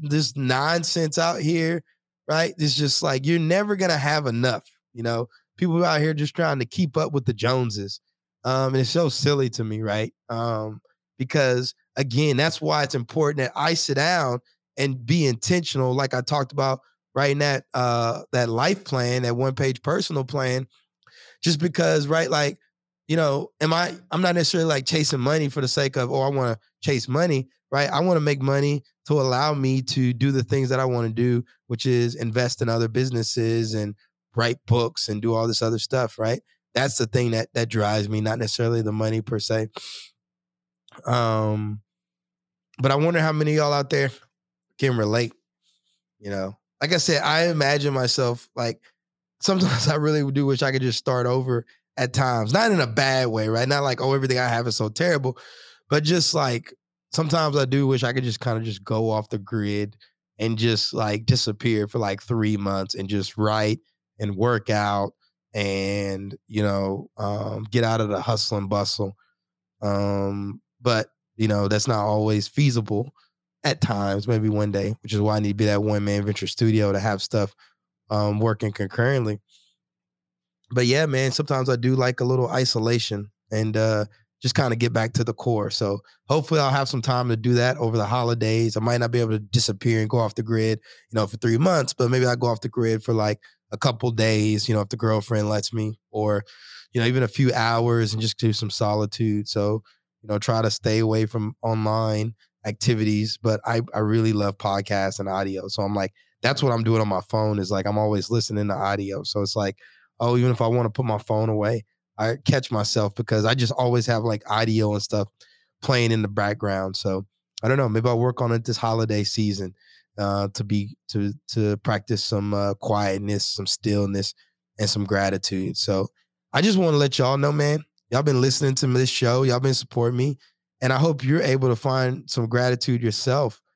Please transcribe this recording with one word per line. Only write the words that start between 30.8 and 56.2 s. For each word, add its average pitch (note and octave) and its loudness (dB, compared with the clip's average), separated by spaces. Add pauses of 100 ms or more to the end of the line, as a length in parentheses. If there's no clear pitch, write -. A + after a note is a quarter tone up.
wanna A#2+ 0
do, A#2+ 0 (240)
which A#2 -4
is A#2+ 2
invest A#2+ -2
in A#2 0
other A#2 0
businesses A2+ -2
and G#2 -4 (400)
write A#2 0
books A#2 0
and G#2 -4
do A2+ 0
all A2+ 2
this A2 -2
other A2+ 0
stuff, B2+ -2
right? A2+ -2 (320)
That's C3 0
the B2 0
thing A#2+ 0
that, A2+ -2
that A#2 -2
drives G#2+ 0
me, G#2+ -2
not A2 -2
necessarily A#2 -2
the G#2+ -2
money A2 0
per G#2+ -4
se. A2 -2 (1400)
Um, G#2+ 0 (960)
but C3 2
I C#3 2
wonder E3 2
how D#3 2
many D3+ 0
of D#3 2
y'all D3 2
out C#3+ 0
there C#3 0 (640)
can C3 2
relate, A2+ 0 (880)
you G2+ -12
know? G2 -6 (240)
Like D3+ -2
I F3+ 4
said, D#3 2
I D#3 4
imagine C#3+ 2
myself, B2 0
like, A#2 -4 (600)
sometimes F3+ 2
<laughs> - 4
I D3+ 2
really D3+ 2
do C#3 0
wish C3+ 2
I C3+ 0
could C3 0
just B2 0
start B2 0
over B2+ 0 (320)
at B2+ -2
times. A#2+ 0
Not A3 4
in F#3 4
a C3 2
bad C3 2
way, A2 0
right? A2+ 0
Not C#3+ 2
like, C3 0
"Oh, C3+ 2
everything C3 2
I B2+ 0
have A#2 -2
is A2 -2
so G#2+ -2
terrible," C#3+ 0 (520)
but D3+ 2
just, E3 2